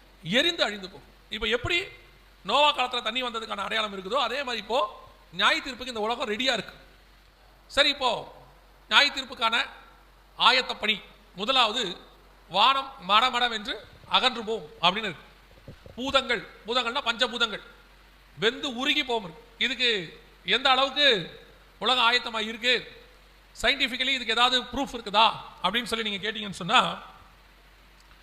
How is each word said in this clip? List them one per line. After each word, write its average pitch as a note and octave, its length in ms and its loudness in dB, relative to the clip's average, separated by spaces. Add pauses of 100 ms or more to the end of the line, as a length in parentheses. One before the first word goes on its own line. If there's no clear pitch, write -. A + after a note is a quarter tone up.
(240)
எரிந்து D4+ 400 2
அழிந்து G3+ 260 -4
போகும். - 180 -20 (220)
இப்ப A3 180 -4
எப்படி F4 360 0 (580)
நோவா C#4 360 4
காலத்துல B3 240 -2
தண்ணி A3+ 220 -4
வந்ததுக்கான A3 340 -6
அடையாளம் G#3 360 -2
இருக்குதோ, F#3+ 220 -6
அதே C#4 280 -2
மாதிரி A#3+ 180 -4
இப்போ A#3+ 480 -4 (220)
நியாய A#3 300 2
தீர்ப்புக்கு B3 260 -10
இந்த A#3 120 -6
உலகம் A#3 300 -2
ரெடியா B3 240 0
இருக்கு. G3+ 200 -4 (960)
சரி, D4 220 2
இப்போ C#4 200 0 (800)
நியாய C4+ 220 6
தீர்ப்புக்கான B3+ 540 -2 (760)
ஆயத்த B3 400 4
பணி, G#3+ 220 0 (340)
முதலாவது, G#3+ 600 0 (520)
"வானம் B3+ 440 2 (140)
மடமடவென்று A#3+ 680 2 (340)
அகன்று A3+ 340 2
போம்" G3+ 220 -6 (160)
அப்படின்னு F#3+ 280 2
இருக்கு. - 200 -12 (680)
பூதங்கள், A#3+ 520 0 (200)
பூதங்கள்னா B3 340 -2
பஞ்சபூதங்கள், A3+ 600 -2 (760)
"வெந்து B3+ 380 -2
உருகி C#4+ 280 0
போம்" A#3 200 -2
இருக்கு. - 340 -16
இதுக்கு A3+ 640 -2 (240)
எந்த B3 240 2
அளவுக்கு C4+ 380 2 (720)
உலகம் A#3+ 320 2
ஆயத்தமா A#3+ 280 -2
இருக்கு, A3+ 340 -2 (880)
சயின்டிஃபிக்கலி B3+ 460 0
இதுக்கு B3 260 -2
ஏதாவது B3 280 4
ப்ரூஃப் A#3+ 320 -4
இருக்குதா A3 320 2 (380)
அப்படின்னு G#3+ 200 0
சொல்லி A3 260 -4
நீங்க G3+ 220 -6
கேட்டீங்கன்னு G#3 300 -10
சொன்னா, F#3 400 2 (1200)